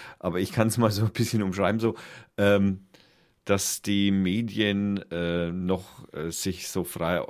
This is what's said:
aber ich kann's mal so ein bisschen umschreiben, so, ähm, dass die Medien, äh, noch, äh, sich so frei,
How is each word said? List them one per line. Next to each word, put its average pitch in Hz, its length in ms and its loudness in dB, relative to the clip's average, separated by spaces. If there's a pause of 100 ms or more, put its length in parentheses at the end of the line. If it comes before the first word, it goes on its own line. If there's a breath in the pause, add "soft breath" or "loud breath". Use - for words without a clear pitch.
(180 loud breath)
aber 90 220 -2
ich 98 100 -2
kann's 113 280 0
mal 113 120 4
so 101 140 0
ein 104 80 0
bisschen 113 320 0
umschreiben, 98 340 0
so, 113 160 0 (440 loud breath)
ähm, 101 420 4 (640 soft breath)
dass - 380 0
die 101 280 2
Medien, 101 880 0 (140)
äh, 85 400 -2
noch, 90 640 -4
äh, 78 180 -6
sich - 360 -6
so 92 140 -2
frei, 82 360 -2 (120)